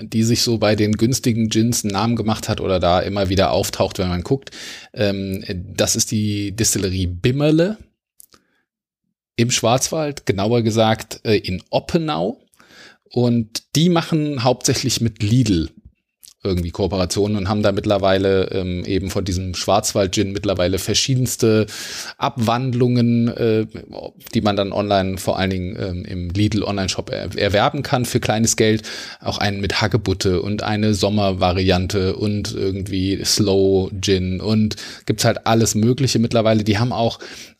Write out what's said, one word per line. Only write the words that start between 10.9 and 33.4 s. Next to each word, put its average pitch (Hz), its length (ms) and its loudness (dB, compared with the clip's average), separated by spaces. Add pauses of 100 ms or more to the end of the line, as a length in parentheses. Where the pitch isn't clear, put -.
äh, 110 140 2
in 92 340 -4
Oppenau. 165 720 -2 (720)
Und 120 520 0 (140)
die 160 120 4
machen 151 540 0
hauptsächlich 127 580 0
mit 117 220 -2
Lidl 107 480 2 (760)
irgendwie 87 260 0
Kooperationen 101 680 0
und 95 120 -2
haben 104 160 0
da 101 80 4
mittlerweile, 98 800 2
ähm, 90 320 -4
eben 95 260 -2
von 101 140 -4
diesem 92 300 -4
Schwarzwald-Gin 101 760 0
mittlerweile 95 480 0
verschiedenste 110 880 2 (500)
Abwandlungen, 120 1120 2
äh, 110 380 0 (680)
die 110 60 2
man 101 140 2
dann 98 180 0
online 98 460 0
vor - 200 -2
allen 95 120 0
Dingen, 90 300 -4
ähm, 90 240 -6
im 87 260 -8
Lidl 104 320 0
Online-Shop 98 480 -4
er-, 98 260 -6
erwerben 110 460 2
kann 127 220 -2
für 117 160 -2
kleines 110 360 0
Geld. 110 260 4 (380)
Auch - 180 -4
einen 101 220 -2
mit 98 200 -2
Hagebutte 92 600 0
und 104 220 -4
eine 107 320 0
Sommervariante 95 1200 2
und 104 400 -4
irgendwie 98 720 -2
Slow 95 640 2 (100)